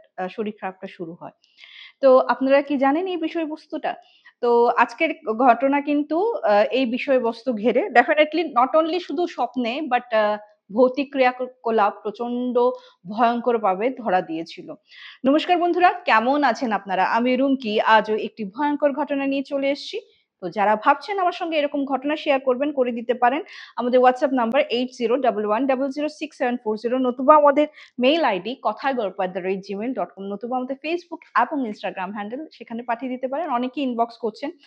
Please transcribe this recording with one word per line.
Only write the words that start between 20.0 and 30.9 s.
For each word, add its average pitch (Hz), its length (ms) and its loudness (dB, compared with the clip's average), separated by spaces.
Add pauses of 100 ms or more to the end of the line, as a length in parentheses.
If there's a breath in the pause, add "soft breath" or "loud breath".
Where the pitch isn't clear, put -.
তো 185 80 -8
যারা 208 260 2
ভাবছেন 285 440 0
আমার 359 120 2
সঙ্গে 339 260 -4
এরকম 285 280 -2
ঘটনা 277 300 -2
শেয়ার 302 240 0
করবেন, 269 320 0
করে 254 200 0
দিতে 233 220 -4
পারেন 240 280 2 (340 loud breath)
আমাদের 247 240 2
WhatsApp 254 360 4
নাম্বার 247 340 2
এইট 247 280 -2
জিরো 240 200 0
ডাবল 214 280 0
ওয়ান 220 220 0
ডাবল 262 220 0
জিরো 294 200 -6
সিক্স 302 280 -12
সেভেন 247 260 -2
ফোর 214 140 -4
জিরো, 240 200 -4
নতুবা 262 380 4
আমাদের 294 320 4 (320 loud breath)
মেইল 294 240 2
আইডি 214 380 -2
কথায় 247 320 -4
গল্প 202 280 -4
at 185 80 -2
the 185 100 -8
rate 190 200 -4
gmail 202 300 -8
dot 220 160 -6
com, 190 180 -14
নতুবা 202 340 -8
আমাদের 254 260 -6
Facebook 320 580 -4